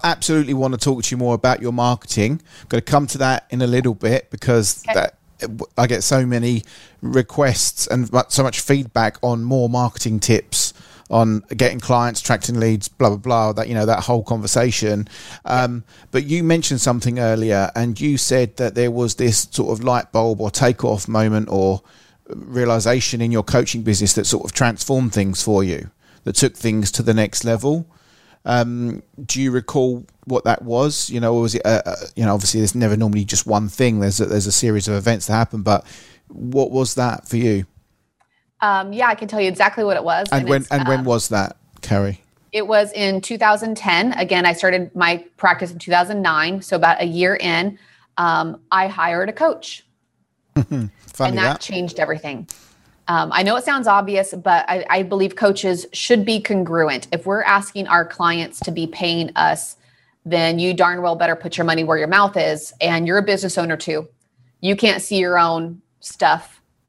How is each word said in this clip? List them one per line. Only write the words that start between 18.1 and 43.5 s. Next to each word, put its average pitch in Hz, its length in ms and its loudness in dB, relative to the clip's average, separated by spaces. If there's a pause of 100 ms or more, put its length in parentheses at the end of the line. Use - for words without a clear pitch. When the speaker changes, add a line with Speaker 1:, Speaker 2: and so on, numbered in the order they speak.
Speaker 1:
said 127 400 0
that 117 160 -2
there 120 160 2
was 117 260 -2
this 117 360 0
sort - 260 -2
of 110 60 -10
light 123 280 0
bulb 113 300 2
or 107 80 -2
takeoff 120 580 0
moment 110 440 0
or 95 300 2 (460)
realization 120 920 0
in 117 100 2
your 110 120 2
coaching 117 400 0
business 101 300 2
that 104 120 0
sort - 200 -2
of - 80 -12
transformed 123 600 0
things 98 300 -2
for 101 200 2
you, 87 280 -4 (320)
that 123 120 -6
took - 200 2
things 110 380 -2
to - 100 -4
the 113 100 2
next 107 300 0
level. 127 420 -2 (580)
Um, 120 600 -2 (200)
do 127 160 -4
you 135 120 0
recall 123 540 -2 (200)
what 123 200 -2
that - 180 0
was? 123 480 -2
You 123 80 -4
know, 117 160 2
or 117 60 2
was 113 120 0
it, - 120 -2
a, 107 220 2
a, 90 80 -6 (200)
you 113 100 0
know, 101 80 2
obviously 104 280 0
there's 104 120 0
never 110 240 0
normally 104 280 0
just - 200 -4
one 107 240 0
thing. 117 300 0
There's 98 200 0
a, 107 60 2
there's 101 220 0
a 101 40 -2
series 107 360 0
of 107 80 -2
events 104 320 -2
that 107 60 0
happen, 113 280 0
but 101 240 2 (440)
what 127 420 -2
was 131 240 0
that 123 320 -2
for 117 100 -4
you? 107 300 0 (920)
Speaker 2:
Um, 196 320 0
yeah, 247 140 2
I 220 80 2
can 214 120 -10
tell 214 140 -2
you 190 80 2
exactly 208 340 2
what 196 140 0
it - 60 -4
was. 170 280 -2
Speaker 1:
And 139 100 2
Speaker 2:
And 123 80 -4
Speaker 1:
when, 135 120 2
Speaker 2:
it's, - 100 -10
Speaker 1:
and 139 160 0
when 135 120 0
Speaker 2:
um, 131 60 -4
Speaker 1:
was 120 240 0
that, 101 280 -2 (240)
Carrie? 101 400 -2 (300)
Speaker 2:
It 214 140 -2
was 208 280 4
in 196 260 0
two 226 180 -8
thousand 214 380 2